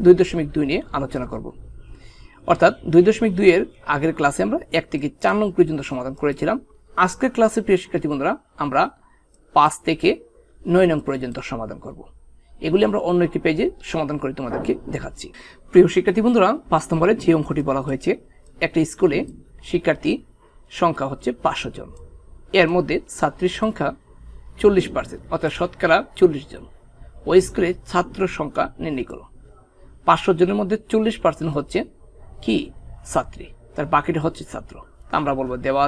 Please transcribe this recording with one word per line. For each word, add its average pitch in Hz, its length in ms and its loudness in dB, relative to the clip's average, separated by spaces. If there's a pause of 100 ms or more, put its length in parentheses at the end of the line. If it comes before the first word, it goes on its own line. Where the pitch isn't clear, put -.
দুই 180 140 8
দশমিক 175 380 0
দুই 151 140 -2
নিয়ে 151 140 -2 (120)
আলোচনা 135 340 -6
করব। 113 200 -10 (1000)
অর্থাৎ 170 240 4 (160)
দুই 170 140 8
দশমিক 214 320 2
দুই 190 160 4
এর 170 120 4 (240)
আগের 147 280 0
ক্লাসে 147 280 0
আমরা 214 160 0 (140)
এক 165 180 0
থেকে 147 160 -4 (140)
চার 196 160 2
নং 208 160 0
পর্যন্ত 160 300 2
সমাধান 135 320 -8
করেছিলাম। 147 420 -2 (400)
আজকের 247 360 0
ক্লাসে 226 300 2
প্রিয় 196 160 2
শিক্ষার্থী 160 300 -4
বন্ধুরা, 147 240 -2 (260)
আমরা 143 240 0 (720)
পাঁচ 151 200 4 (100)
থেকে 160 240 0 (540)
নয় 180 280 4
নং 156 100 0
পর্যন্ত 127 360 -6 (140)
সমাধান 113 280 -10
করব। 156 220 -18 (680)
এগুলি 175 180 4
আমরা 208 240 0
অন্য 180 160 4
একটি 165 140 -2
পেজে 160 260 0 (180)
সমাধান 151 360 -4
করে 135 200 -6
তোমাদেরকে - 340 -6 (200)
দেখাচ্ছি। - 340 -10 (440)
প্রিয় 180 180 8
শিক্ষার্থী 185 340 0
বন্ধুরা, 226 260 4 (200)
পাঁচ 156 200 0
নম্বরে 165 260 2
যে 220 200 -2
অঙ্কটি 147 280 -2
বলা 135 240 -2
হয়েছে, 135 240 -4 (480)
একটা 165 200 -2 (140)
স্কুলে 160 260 2 (500)
শিক্ষার্থী 170 440 0 (600)
সংখ্যা 160 360 0
হচ্ছে - 220 -6 (120)
পাঁচশো - 280 -2
জন, - 180 -14 (720)
এর 165 80 6
মধ্যে 165 280 0 (200)
ছাত্রীর 170 440 -2
সংখ্যা 208 280 -2 (720)
চল্লিশ 202 320 6
পার্সেন্ট, - 360 -8
অর্থাৎ 160 220 -2
শতকরা 175 440 0 (200)
চল্লিশ 151 360 4
জন। - 120 -16 (600)
ওই 170 200 6
স্কুলে 180 240 -2 (160)
ছাত্র 175 340 -2 (180)
সংখ্যা 147 260 -2 (180)
নির্ণয় 147 280 -6
করো। - 140 -16 (840)
পাঁচশো 170 320 4
জনের 180 220 2
মধ্যে 208 160 -2 (120)
চল্লিশ 220 360 0
পার্সেন্ট 160 320 0
হচ্ছে 147 220 -4 (640)
কি? 220 140 0 (560)
ছাত্রী, - 340 -6 (280)
তার 151 200 -6
বাকিটা 147 260 0
হচ্ছে 160 240 -6
ছাত্র। - 300 -16 (380)
আমরা 143 220 0
বলবো 131 220 -6
দেওয়া 135 320 0